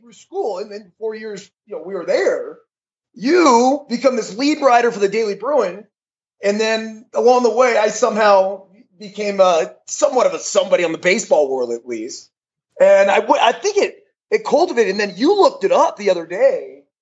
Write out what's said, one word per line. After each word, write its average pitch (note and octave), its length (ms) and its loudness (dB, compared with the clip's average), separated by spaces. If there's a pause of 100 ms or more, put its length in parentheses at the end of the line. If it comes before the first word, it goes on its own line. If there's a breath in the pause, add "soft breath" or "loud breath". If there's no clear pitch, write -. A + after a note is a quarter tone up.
through A#3 100 -20
school, D4 460 -8
and G#3 120 -10
then G3+ 300 -18
four A3 160 -8
years, A3 340 -14 (160)
you F#3+ 120 -12
know, D3 80 -12
we G3 80 -12
were F3 120 -8
there, F#3+ 520 -2 (580)
you C#4 720 2
become B3 260 0
this F#3 200 -6
lead D4 240 0
writer A#3+ 320 4
for - 60 -8
the G3+ 100 0
Daily G#3 280 -2
Bruin, G#3+ 500 -2 (580)
and G#3 160 -2
then A3 540 -4
along B3 300 2
the A3 120 2
way, A#3 220 2
I G#3+ 120 2
somehow G3+ 800 0 (280)
became G3+ 420 -8
a, F#3 360 2 (100)
somewhat C4+ 400 0
of F3 80 -2
a D#3 60 -8
somebody F#3 440 -2
on E3 100 -2
the D#3+ 40 -8
baseball F3+ 500 2
world, B2+ 260 -4
at A#2+ 120 -10
least. A#2 460 -12 (500)
And G3 300 6
I, G3+ 80 2
w-, G#3+ 200 2
I A3+ 120 2
think G#4 260 -4
it, B3 200 -2 (340)
it A3 120 -2
cultivated, C4 460 0
and G3 100 -4
then G3+ 160 -4
you E4+ 240 0
looked C#4+ 240 0
it F3+ 80 0
up C#4 260 2
the G3 120 -4
other F3 160 -2
day, F3+ 600 -4 (160)